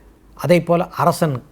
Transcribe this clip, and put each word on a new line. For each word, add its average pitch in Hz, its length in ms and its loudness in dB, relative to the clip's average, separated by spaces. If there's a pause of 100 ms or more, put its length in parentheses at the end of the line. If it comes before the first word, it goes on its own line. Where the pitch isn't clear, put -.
(340)
அதே 165 280 2
போல 170 260 0
அரசன் 151 640 -2